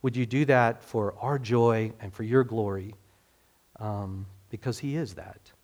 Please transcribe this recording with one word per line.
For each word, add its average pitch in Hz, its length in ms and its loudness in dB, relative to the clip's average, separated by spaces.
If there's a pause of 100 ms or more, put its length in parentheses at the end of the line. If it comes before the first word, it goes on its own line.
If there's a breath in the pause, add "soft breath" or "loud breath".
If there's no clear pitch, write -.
Would 123 140 -2
you 127 100 0
do 131 180 2
that 123 360 4
for 104 380 -2
our 135 220 -2
joy 113 580 4
and 101 140 -12
for - 100 -10
your 123 220 4
glory? 104 500 -4 (840 soft breath)
Um, 101 460 -6 (220)
because 120 300 -8
he 143 160 -6
is 131 200 -6
that. - 360 -20 (140)